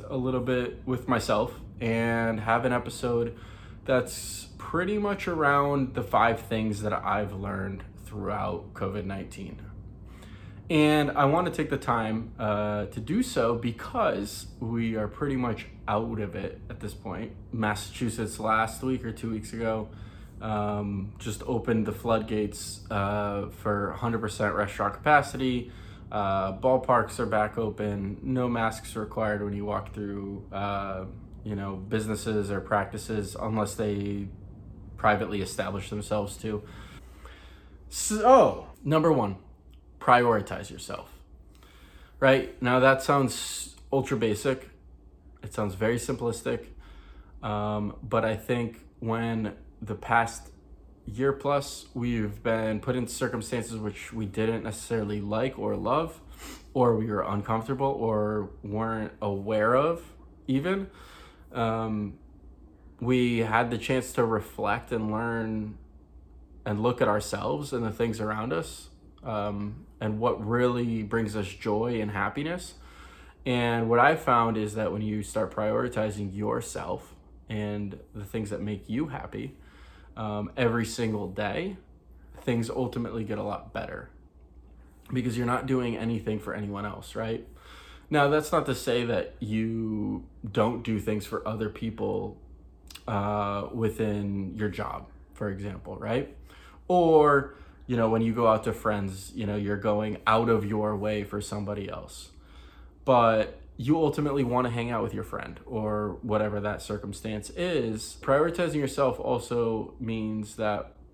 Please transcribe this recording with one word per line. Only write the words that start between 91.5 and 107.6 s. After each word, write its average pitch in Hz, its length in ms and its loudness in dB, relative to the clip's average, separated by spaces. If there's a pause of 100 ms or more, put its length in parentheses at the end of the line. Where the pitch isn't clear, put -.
people, 101 720 -4 (720)
uh, 101 640 0
within 104 800 0
your 107 140 0
job, - 400 -6 (240)
for 104 160 -4
example, 98 480 -8
right? 113 360 -2 (540)
Or, 151 680 8 (300)
you 120 120 0
know, 113 120 4
when 113 120 4
you 113 120 2
go 117 140 4
out 110 160 6
to 117 80 0
friends, 101 640 -2
you 113 100 -4
know, 104 120 0
you're 104 180 0
going 107 500 0
out 113 220 6
of 110 160 6
your 107 320 0
way 104 300 0
for 101 160 -4
somebody 104 480 -6
else. - 400 -12 (760)
But 113 560 6 (180)
you 147 200 4
ultimately 143 480 2
wanna 123 240 2
hang 117 200 -2
out 113 140 0
with - 100 -2
your 151 120 -4
friend - 400 -8
or 107 560 -2
whatever 104 400 2
that 101 200 -2
circumstance 104 680 -6
is. 131 720 -2